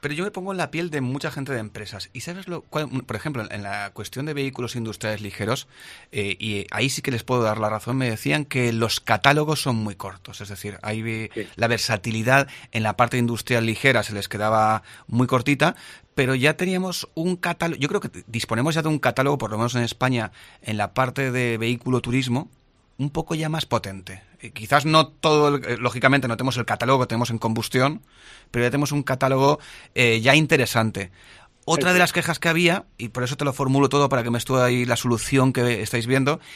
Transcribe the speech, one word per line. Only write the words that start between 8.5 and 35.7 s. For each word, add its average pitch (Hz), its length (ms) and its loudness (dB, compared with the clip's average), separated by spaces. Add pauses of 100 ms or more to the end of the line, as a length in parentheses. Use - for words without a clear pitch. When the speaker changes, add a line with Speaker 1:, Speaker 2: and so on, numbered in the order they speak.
Speaker 1:
los 113 280 0
catálogos 147 640 2
son 123 140 0
muy 107 200 -4
cortos. 95 460 -14
Es 101 80 -12
decir, 101 320 -10
ahí 110 200 -6
vi 110 320 -6
Speaker 2:
Sí. 104 220 -8
Speaker 1:
la 117 100 2
versatilidad 113 800 0 (260)
en 110 120 0
la 107 120 0
parte 120 220 2
industrial 117 480 2
ligera 113 380 4
se 110 100 -8
les 101 140 -6
quedaba 110 540 2 (260)
muy 123 180 4
cortita, 131 480 2 (400)
pero 131 220 2
ya 143 200 2
teníamos 185 580 -2
un 175 220 0
catálogo, 170 440 -4
yo 147 80 0
creo 202 120 0
que - 100 -10 (180)
disponemos 117 480 -2
ya 160 60 0
de 156 60 0
un 156 120 0
catálogo, 135 380 2
por 110 120 -4
lo 110 60 -4
menos 117 180 0
en 120 80 2
España, 120 480 0 (320)
en 107 140 -4
la 104 180 -2
parte 131 380 0
de 120 260 0
vehículo 120 420 0
turismo, 127 480 -2 (500)
un 143 120 -2
poco 160 240 -4
ya 156 160 -4
más 156 160 -2
potente. 95 560 -6 (180)
Eh, 113 120 -16
quizás 139 340 0
no 156 220 4
todo, 151 480 2
el, 127 100 -6
eh, 120 120 -2
lógicamente 127 500 2
no 113 80 -2
tenemos 127 200 -2
el 120 80 -4
catálogo 123 360 0
que 123 80 0
tenemos 117 220 -2
en 117 80 -4
combustión, 127 640 0 (500)
pero 120 140 0
ya 123 60 2
tenemos 143 220 0
un 143 100 0
catálogo, 135 560 2 (360)
eh, 113 280 4
ya 135 120 8
interesante. 113 760 2 (560)
Otra 180 240 2
Speaker 2:
Eso. 180 40 4
Speaker 1:
de 180 40 6
las 180 160 4
quejas 170 240 0
que - 100 0
había, 170 360 4 (120)
y 117 140 -8
por 127 120 -4
eso 123 140 -2
te - 80 -4
lo 139 80 0
formulo 135 380 4
todo 143 180 4
para 127 140 2
que 117 80 -2
me 117 80 0
estuve 131 240 2
ahí 123 240 2
la 120 100 2
solución 127 560 2
que 120 300 0